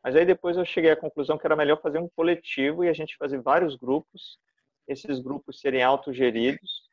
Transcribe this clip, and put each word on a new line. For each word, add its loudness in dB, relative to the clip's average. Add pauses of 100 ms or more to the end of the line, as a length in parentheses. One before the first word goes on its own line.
Mas 0
aí 8
depois 0
eu -2
cheguei 2
à 4
conclusão -4
que -8
era 2
melhor 2
fazer -4
um -6
coletivo -2
e 2
a 0
gente -10
fazer -6
vários 0
grupos, -6 (500)
esses -6
grupos -12
serem 0
autogeridos 0